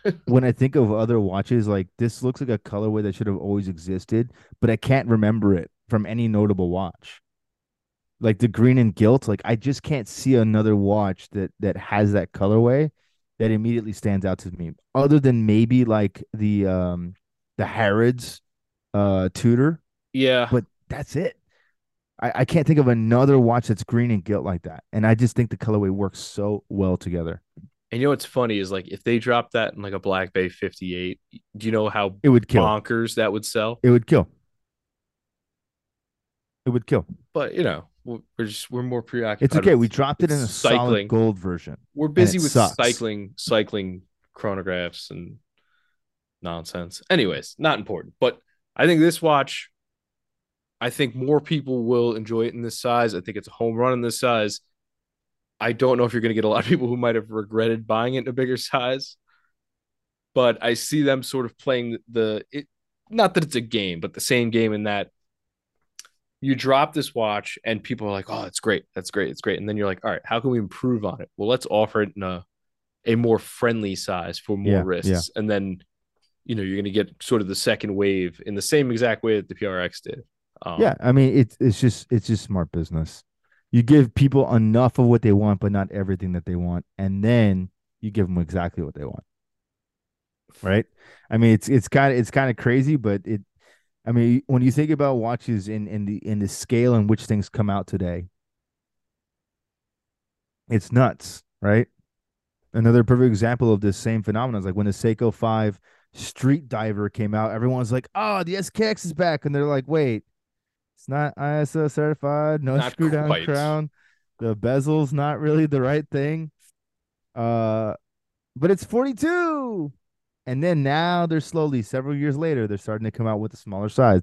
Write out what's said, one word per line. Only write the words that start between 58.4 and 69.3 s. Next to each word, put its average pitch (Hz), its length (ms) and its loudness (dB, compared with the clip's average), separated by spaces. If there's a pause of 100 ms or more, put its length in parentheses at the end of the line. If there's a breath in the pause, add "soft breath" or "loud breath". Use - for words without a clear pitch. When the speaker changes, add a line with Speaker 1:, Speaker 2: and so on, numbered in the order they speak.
Speaker 1:
size, 131 600 -4 (1160)
but 120 300 2
I 120 100 2
see 151 300 -2
them 135 180 0
sort 127 240 -6
of 117 120 -14
playing 120 420 -4 (120)
the, 110 400 -2
it, 143 160 -12 (420)
not 208 260 0
that 170 80 2
it's 147 120 -8
a 117 60 -2
game, 101 380 -4
but 87 140 -10
the - 60 -16
same 120 300 0
game 113 240 0
in 104 100 -6
that 101 280 -4 (1300)
you 135 120 0
drop 135 400 2
this - 220 -6
watch 107 480 -4
and 110 180 -4
people 107 260 -8
are 101 40 -4
like, 98 180 -6
"Oh, - 140 -8
that's - 160 -10
great. 104 240 -2 (100)
That's 92 160 -10
great. 92 200 -2
It's - 120 -12